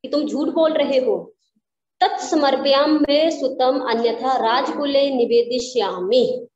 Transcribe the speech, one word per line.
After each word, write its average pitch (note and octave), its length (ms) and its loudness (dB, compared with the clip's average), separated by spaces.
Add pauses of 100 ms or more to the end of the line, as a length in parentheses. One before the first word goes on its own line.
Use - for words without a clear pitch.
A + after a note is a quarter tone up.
कि B3+ 60 -14
तुम D4 180 -2
झूठ C4+ 220 -4
बोल D#4+ 240 2
रहे C#4 260 0
हो। A3+ 360 -2 (640)
तत्समर्प्याम C#4+ 960 2
मे D4 340 2
सुतम C4 480 0
अन्यथा A#3 580 -2
राजकुले C#4 760 0
निवेदिष्यामि। A#3 1500 0